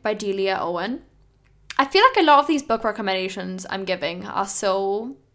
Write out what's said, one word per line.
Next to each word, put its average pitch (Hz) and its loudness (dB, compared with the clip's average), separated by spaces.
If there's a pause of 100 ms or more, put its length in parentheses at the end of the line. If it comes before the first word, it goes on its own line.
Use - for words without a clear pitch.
by 214 -2
Delia 196 -2
Owen. 185 -6 (760)
I 269 6
feel 370 4
like 508 6
a 359 6
lot 294 8
of 285 -2
these 294 0
book 226 0
recommendations 190 -4
I'm 190 -6
giving 180 -4
are 196 -4
so 196 -2 (180)